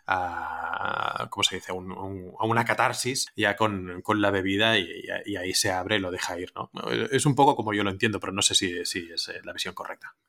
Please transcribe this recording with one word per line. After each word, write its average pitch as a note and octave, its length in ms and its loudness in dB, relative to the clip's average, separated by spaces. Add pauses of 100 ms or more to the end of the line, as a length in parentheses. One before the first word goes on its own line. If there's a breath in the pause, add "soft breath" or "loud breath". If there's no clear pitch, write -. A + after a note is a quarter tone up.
a, E2+ 1200 -2
¿cómo G2+ 140 -2
se - 120 0
dice? F#2 160 -8
Un, F#2 200 -6
un, F#2+ 480 -8
a A2 80 0
una A#2 180 4
catarsis A#2+ 680 0
ya G#2 200 2
con, F#2 460 -2
con G#2 200 4
la G2+ 100 6
bebida G2+ 480 4
y, F2+ 40 0 (420)
y, G2+ 80 -6
y - 20 -4
ahí F#2 180 -4
se - 180 2
abre F#2 260 0
y - 20 2
lo F#2 120 -2
deja F2+ 280 -6
ir, F2+ 160 -8
¿no? - 140 -8 (420)
Es C3+ 140 2
un C#3 100 6
poco C#3 200 6
como A2 180 -2
yo G#2 100 2
lo G2+ 80 2
entiendo, G2 280 0
pero F#2+ 140 -6
no G2+ 80 0
sé - 140 4
si, F2 300 2
si E2+ 260 -4
es, E2 180 -6
eh, F2 140 -10
la F2 100 -10
visión F2+ 200 -6
correcta. - 420 -12 (140)